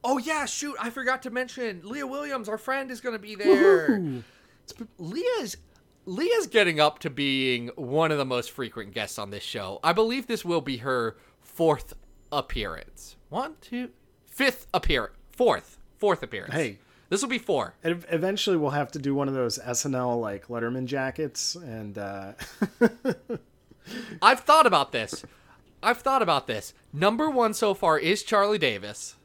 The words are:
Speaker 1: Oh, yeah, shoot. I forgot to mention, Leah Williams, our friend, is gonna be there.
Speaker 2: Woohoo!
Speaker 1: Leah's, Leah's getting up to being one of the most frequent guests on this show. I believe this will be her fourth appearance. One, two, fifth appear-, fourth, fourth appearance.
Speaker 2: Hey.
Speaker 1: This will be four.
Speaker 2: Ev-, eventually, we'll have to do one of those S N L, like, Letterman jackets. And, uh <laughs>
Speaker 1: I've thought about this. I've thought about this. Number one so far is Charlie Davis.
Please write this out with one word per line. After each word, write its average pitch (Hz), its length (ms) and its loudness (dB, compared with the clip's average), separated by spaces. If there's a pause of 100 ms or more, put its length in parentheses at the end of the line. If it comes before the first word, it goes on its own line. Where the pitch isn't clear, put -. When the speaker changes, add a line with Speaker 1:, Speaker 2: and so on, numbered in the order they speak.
Speaker 1:
Oh, 262 160 2
yeah, 294 260 -2
shoot. 285 340 -6
I 226 120 -6
forgot 254 320 -2
to 254 80 -8
mention, 240 540 -6
Leah 269 220 -8
Williams, 269 440 -6
our 214 80 -4
friend, 269 320 -6
is 247 100 -10
gonna 233 180 -6
be 208 180 -12
there. 330 520 8
Speaker 2:
Woohoo! 160 340 0 (760)
Speaker 1:
Leah's, 285 580 -4 (480)
Leah's 330 440 0
getting 175 320 4
up 151 180 4
to 165 100 -8
being 131 680 0
one 147 360 0
of 147 60 0
the 135 80 0
most 123 240 -2
frequent 110 420 -10
guests 107 260 -8
on 101 120 -8
this 101 140 -10
show. 98 380 -8
I 165 120 4
believe 226 320 2
this 226 180 -4
will 170 160 2
be 131 180 -4
her 120 380 -2 (240)
fourth - 540 0 (380)
appearance. 107 840 -6 (140)
One, 277 320 -6
two, 247 300 -8 (360)
fifth - 480 0
appear-, 135 380 2 (180)
fourth, - 480 0 (200)
fourth 196 260 2
appearance. - 300 -10
Speaker 2:
Hey. 127 240 -2 (320)
Speaker 1:
This 202 120 0
will 277 60 -2
be 262 100 -2
four. 143 360 -2 (100)
Speaker 2:
Ev-, 170 260 -2
eventually, 190 460 0
we'll 147 140 0
have 143 220 -2
to 156 60 -10
do 139 160 0
one 139 140 0
of 135 60 -2
those 120 240 0
S 120 280 -4
N 135 80 -2
L, 123 240 0
like, 101 300 -6
Letterman 120 380 -4
jackets. 131 680 -4
And, 110 440 -10
uh 98 340 -8 (480)
<laughs> - 1400 -2
Speaker 1:
I've 240 180 6
thought 302 260 8
about 165 260 2
this. 113 320 -4 (580)
I've 240 160 2
thought 269 240 2
about 160 240 2
this. 107 260 -6 (200)
Number 214 360 2
one 240 260 2
so 208 200 2
far 160 240 4
is 190 240 0
Charlie 208 360 2
Davis. 104 680 -4